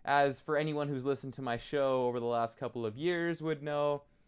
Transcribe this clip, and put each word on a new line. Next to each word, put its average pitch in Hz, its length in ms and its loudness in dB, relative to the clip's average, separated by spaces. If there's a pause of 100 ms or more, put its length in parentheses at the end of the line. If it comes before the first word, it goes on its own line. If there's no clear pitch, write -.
as 143 340 4
for 151 180 -2
anyone 147 320 0
who's 135 180 -4
listened 135 280 -2
to 139 80 -10
my 120 140 -2
show 135 480 2
over 123 160 0
the 117 60 -2
last 117 320 0
couple 120 260 -6
of 107 120 -4
years 170 440 0
would 156 220 -2
know, 147 400 0 (260)